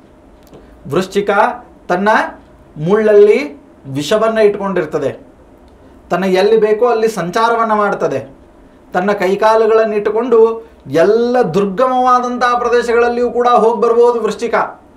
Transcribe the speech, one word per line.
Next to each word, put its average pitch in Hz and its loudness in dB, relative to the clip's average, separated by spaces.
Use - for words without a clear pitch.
ವೃಶ್ಚಿಕ 185 -4
ತನ್ನ 190 -2
ಮುಳ್ಳಲ್ಲಿ 214 2
ವಿಷವನ್ನ 208 -2
ಇಟ್ಕೊಂಡಿರ್ತದೆ. 185 -4
ತನ್ನ 180 -2
ಎಲ್ಲಿ 196 2
ಬೇಕೋ 214 2
ಅಲ್ಲಿ 226 0
ಸಂಚಾರವನ್ನ 220 -2
ಮಾಡ್ತದೆ. 185 -4
ತನ್ನ 190 -2
ಕೈಕಾಲುಗಳನ್ನು 214 2
ಇಟ್ಟುಕೊಂಡು 226 0
ಎಲ್ಲ 220 2
ದುರ್ಗಮವಾದಂತಹ 247 0
ಪ್ರದೇಶಗಳಲ್ಲಿಯೂ 240 0
ಕೂಡ 240 0
ಹೋಗಿ 233 2
ಬರ್ಬೋದು 233 2
ವೃಶ್ಚಿಕ. 220 -4